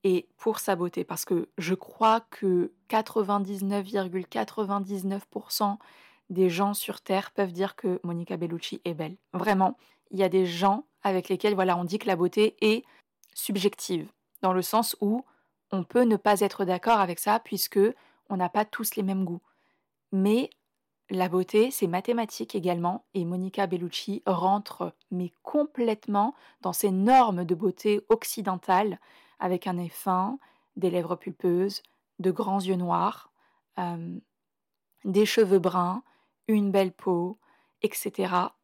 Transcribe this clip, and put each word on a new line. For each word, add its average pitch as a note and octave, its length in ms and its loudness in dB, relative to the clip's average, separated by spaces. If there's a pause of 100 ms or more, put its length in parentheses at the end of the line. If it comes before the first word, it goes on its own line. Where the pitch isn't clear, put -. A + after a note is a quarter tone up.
et F#3 320 2
pour A3 220 -2
sa - 160 -2
beauté, F3 300 -4
parce - 200 -8
que E3+ 240 -2 (100)
je F3+ 160 -2
crois A3 560 2
que F3+ 420 0 (160)
quatre-vingt-dix-neuf G3+ 960 -2
virgule F#3+ 420 -4
quatre-vingt-dix-neuf G3 1000 -6
pour - 260 -12
cent G#3 260 -2 (520)
des F#3 200 2
gens G3 240 0
sur - 280 -8
Terre G3 280 -2
peuvent G3 220 -2
dire F#3+ 240 -4
que F#3 260 -4
Monica E3+ 340 -6
Bellucci E3+ 480 -8
est E3+ 100 -4
belle. D#3 220 -10 (160)
Vraiment, F#3+ 440 2 (340)
il F#3+ 80 -6
y G3 60 4
a F#3 40 4
des F#3 180 4
gens G3 400 0 (160)
avec F#3 260 0
lesquels, G3+ 260 0
voilà, F#3 220 2
on F3+ 80 -2
dit F3+ 140 -4
que - 100 -4
la F#3 80 2
beauté F3+ 440 2
est G#3+ 240 2 (500)
subjective, F#3+ 760 -4 (300)
dans F#3 120 2
le F#3 100 0
sens A3 380 0
où G#3+ 240 0 (460)
on F#3+ 140 -4
peut B3 200 2
ne A3 120 4
pas G3+ 240 2
être G3+ 240 0
d'accord F#3 340 2
avec F3 200 0
ça G#3+ 200 2
puisque - 420 -2 (480)
on G3+ 80 -4
n'a F3+ 120 0
pas G#3 160 0
tous - 320 -6
les G#3+ 60 -4
mêmes F#3+ 220 -2
goûts. F3 180 -6 (680)
Mais G#3 400 2 (600)
la F#3 180 0
beauté, F#3 420 2
c'est - 160 -2
mathématique A3 680 -4
également, F3 500 -2 (100)
et F#3 100 -2
Monica F#3 420 -2
Bellucci F3+ 600 -6
rentre, F#3 680 -2 (160)
mais F3+ 220 -6 (100)
complètement, A3+ 920 -2 (260)
dans F3+ 120 -4
ces G3+ 180 0
normes G3+ 540 6
de F3 100 0
beauté G#3 540 0
occidentale, F#3+ 920 0 (400)
avec F3+ 280 -2
un F#3 80 -2
nez F3 140 -4
fin, F#3+ 500 -2 (380)
des F#3 120 0
lèvres E3+ 280 -2
pulpeuses, F3+ 680 -2 (380)
de F#3 100 2
grands G3 300 -2
yeux F#3 160 0
noirs, F3 560 -2 (460)
euh, F3 380 -6 (880)
des G3+ 220 4
cheveux G3+ 320 4
bruns, F3+ 460 0 (420)
une G#3 240 4
belle F#3+ 220 2
peau, F3+ 460 -2 (440)
et G#3+ 100 0
cetera F#3 720 -2